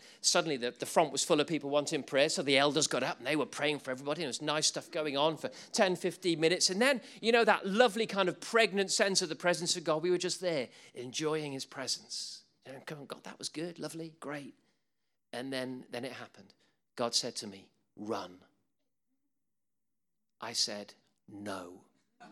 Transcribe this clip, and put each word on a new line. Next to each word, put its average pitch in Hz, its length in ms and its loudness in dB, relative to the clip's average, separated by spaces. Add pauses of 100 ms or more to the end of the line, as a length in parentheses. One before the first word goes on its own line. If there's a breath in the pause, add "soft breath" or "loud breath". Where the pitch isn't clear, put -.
(220 loud breath)
suddenly 165 340 4
the, 120 140 -2
the - 160 -8
front 160 260 4
was 135 120 -2
full 160 180 4
of 143 60 0
people 143 240 -2
wanting 143 320 0
prayer, 143 260 4
so 165 140 -2
the 135 160 6
elders 147 260 4
got 127 160 0
up, 147 160 -2
and 120 80 -14
they 143 100 0
were 139 120 0
praying 147 320 -2
for - 100 -10
everybody, 143 320 -4
and 165 40 -2
there 131 40 -4
was 117 120 -6
nice 151 260 0
stuff - 240 -4
going 151 260 -2
on 151 180 2
for 135 140 -6 (220 loud breath)
ten, 185 240 4
fifteen 170 440 -2
minutes. 160 300 4
And 185 100 -2
then, 254 220 4 (200 loud breath)
you 220 100 4
know, 233 120 6
that 208 220 4
lovely 220 400 4
kind 196 240 0
of 175 100 -4
pregnant 196 520 2
sense 196 320 2
of 170 60 -4
the 165 60 -6
presence 175 400 0
of 175 80 -6
God, 156 200 0
we 180 80 2
were 180 80 4
just 175 220 -4
there, 156 280 -2 (240 loud breath)
enjoying 147 600 -4
his 135 120 -8
presence. - 800 -8 (240)
You 131 60 -14
know, 139 120 -16
"Come 151 140 -10
on, 139 80 -14
God, - 160 -14
that - 160 -16
was - 100 -10
good, 165 300 -8
lovely, 160 400 -10
great." 139 340 -10 (800)
And 127 180 -8
then, 127 380 -6
then 120 160 -8
it 123 80 -10
happened. 104 400 -18 (420)
God 120 200 -2
said 120 220 -2
to 113 100 -8
me, 98 200 -14 (280)
"Run." 101 420 -8 (2000)
I 113 140 -10
said, 104 400 -4 (340)
"No." 95 540 -12 (500)